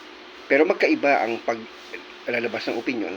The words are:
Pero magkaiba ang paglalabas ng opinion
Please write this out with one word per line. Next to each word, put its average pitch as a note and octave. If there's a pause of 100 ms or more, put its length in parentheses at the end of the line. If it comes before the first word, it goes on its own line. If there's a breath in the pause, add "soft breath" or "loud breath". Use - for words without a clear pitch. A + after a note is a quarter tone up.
(440)
Pero D3
magkaiba D#3
ang A2+
paglalabas A2+
ng A#2+
opinion A2